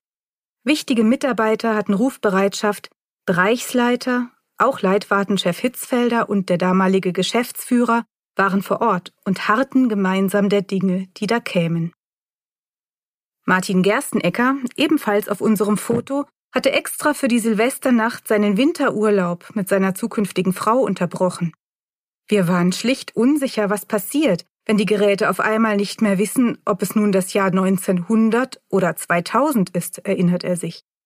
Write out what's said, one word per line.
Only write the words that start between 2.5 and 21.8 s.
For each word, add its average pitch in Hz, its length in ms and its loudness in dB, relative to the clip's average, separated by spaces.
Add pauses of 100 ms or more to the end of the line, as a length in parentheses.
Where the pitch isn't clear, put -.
Bereichsleiter, 240 1040 0 (280)
auch 240 220 0
Leitwartenchef 196 800 0
Hitzfelder 240 680 -2
und 196 200 -2
der 180 100 0
damalige 185 540 2
Geschäftsführer 233 920 0 (320)
waren 196 260 0
vor - 180 -2
Ort 202 320 -2 (120)
und - 240 -4
harrten 254 400 2
gemeinsam 196 600 0
der 202 140 2
Dinge, 190 540 -2
die - 100 -6
da 233 140 0
kämen. 165 520 -2 (1500)
Martin 185 380 0
Gerstenecker, 226 720 0 (220)
ebenfalls 269 520 0
auf 208 120 -6
unserem 208 360 2
Foto, 240 500 -2 (280)
hatte - 160 2
extra - 420 -2
für 269 160 0
die 233 120 2
Silvesternacht 226 880 0
seinen 208 280 2
Winterurlaub 208 960 0
mit 202 140 -4
seiner 190 280 2
zukünftigen 190 560 -2
Frau 220 260 0
unterbrochen. 180 760 -2 (760)